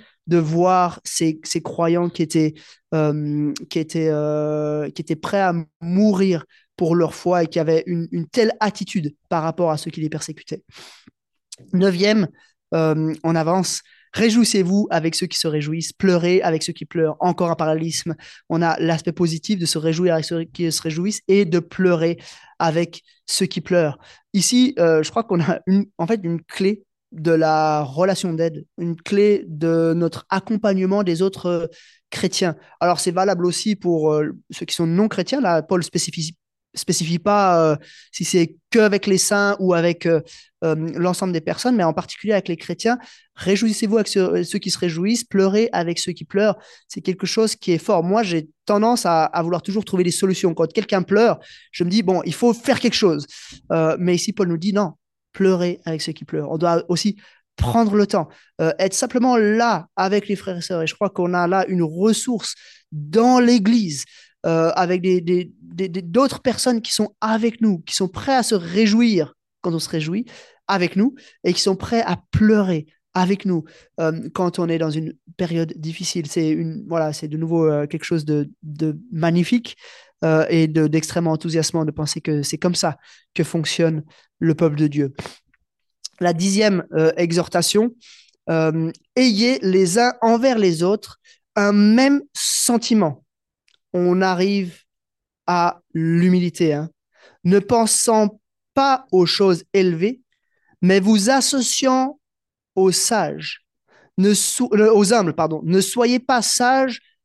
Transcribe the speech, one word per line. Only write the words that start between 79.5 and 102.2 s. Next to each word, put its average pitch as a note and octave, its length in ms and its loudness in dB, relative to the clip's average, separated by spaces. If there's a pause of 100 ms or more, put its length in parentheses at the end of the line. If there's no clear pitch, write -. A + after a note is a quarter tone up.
euh, D#3+ 240 4
et D#3+ 180 4
de, D#3 200 2
d'extrêmement D#3+ 440 0
enthousiasmant D#3+ 540 -2
de D3+ 60 -4
penser D#3 280 -6
que D3 240 -2
c'est D3+ 140 -6
comme F3 180 0
ça D#3+ 220 -2 (360)
que D#3+ 120 0
fonctionne D#3+ 580 -2 (360)
le D#3+ 140 2
peuple D#3 220 0
de D3+ 120 2
Dieu. C#3+ 260 -2 (1080)
La F3 100 2
dixième, F#3+ 600 0
euh, D#3+ 240 4
exhortation, F3 760 0 (560)
euh, « D#3+ 420 0 (260)
Ayez B3 440 2
les F#3+ 380 2
uns B3 220 2
envers A#3 360 2
les F3 260 2
autres G#3 360 -2 (360)
un G#3 180 2
même B3 480 6 (120)
sentiment. » G#3+ 920 0 (680)
On F3+ 280 2
arrive F#3 600 -2 (640)
à F3 340 0 (120)
l'humilité, E3+ 800 2
hein. « D3+ 160 -4 (540)
Ne F#3 160 4
pensant A3 800 0 (340)
pas C4+ 380 0
aux F#3 140 4
choses F#3 380 0 (100)
élevées, F#3+ 480 0 (600)
mais F#3+ 200 4
vous G#3 280 4
associant C4 920 0 (560)